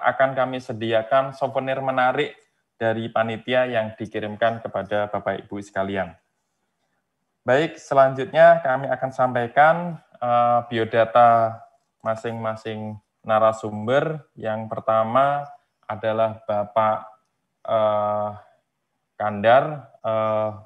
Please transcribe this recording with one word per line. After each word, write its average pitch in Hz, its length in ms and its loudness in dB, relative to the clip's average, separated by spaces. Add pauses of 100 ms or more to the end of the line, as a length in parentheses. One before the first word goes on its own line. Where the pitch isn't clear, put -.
akan 135 320 0
kami 127 240 -2
sediakan 117 720 -2
souvenir 131 480 -4
menarik 131 560 -2 (400)
dari 113 320 -2
panitia 113 640 -2
yang 110 240 -4
dikirimkan 107 640 -4
kepada 104 480 -4
Bapak 98 400 -6
Ibu 101 160 -10
sekalian. 95 480 -6 (1400)
Baik, 151 320 0
selanjutnya 135 800 4
kami 135 320 -2
akan 131 240 -4
sampaikan, 147 840 2 (180)
eh, 120 480 2
biodata 113 960 4 (400)
masing-masing 110 960 -6 (240)
narasumber. 110 1120 0
Yang 110 400 -8
pertama 123 720 0 (400)
adalah 110 640 -2
Bapak, 107 560 0 (640)
eh, 104 600 0 (840)
Kandar. 117 880 2
Eh, 110 480 -2 (160)